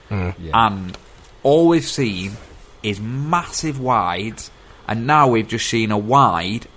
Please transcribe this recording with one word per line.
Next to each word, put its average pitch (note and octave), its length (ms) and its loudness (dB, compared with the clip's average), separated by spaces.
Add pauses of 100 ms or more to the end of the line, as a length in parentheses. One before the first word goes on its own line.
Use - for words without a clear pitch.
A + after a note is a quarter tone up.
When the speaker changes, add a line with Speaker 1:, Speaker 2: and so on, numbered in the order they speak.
(100)
Speaker 1:
Mm. F2+ 280 -2
Speaker 2:
Yeah. A2 280 2
Speaker 3:
And F#2+ 320 -4 (440)
all D#3+ 260 6
we've E3 180 2
seen G2+ 500 -4 (460)
is G#2 180 -4
massive C#3 800 -4
wides. G#2+ 680 -2 (360)
And A2+ 200 -4
now D3 200 4
we've A2+ 220 2
just A#2 200 -4
seen A2 220 0
a G#2 80 0
wide. G#2 680 2 (100)